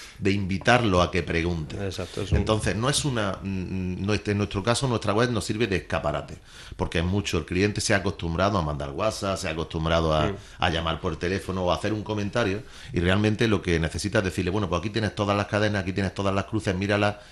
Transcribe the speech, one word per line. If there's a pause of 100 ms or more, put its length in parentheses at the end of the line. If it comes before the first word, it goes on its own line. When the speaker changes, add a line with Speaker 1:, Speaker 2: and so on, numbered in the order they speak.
(200)
Speaker 1:
de
invitarlo
a
que
pregunte.
Speaker 2:
Exacto,
es
un
Speaker 1:
Entonces,
no
es
una,
mm,
no,
este,
en
nuestro
caso,
nuestra
web
nos
sirve
de
escaparate, (400)
porque
es
mucho,
el
cliente
se
ha
acostumbrado
a
mandar
WhatsApp,
se
ha
acostumbrado
a,
Speaker 2:
Mm. (240)
Speaker 1:
a
llamar
por
teléfono
o
a
hacer
un
comentario, (320)
y
realmente
lo
que
necesita
es
decirle,
"Bueno,
pues
aquí
tienes
todas
las
cadenas,
aquí
tienes
todas
las
cruces,
míralas, (160)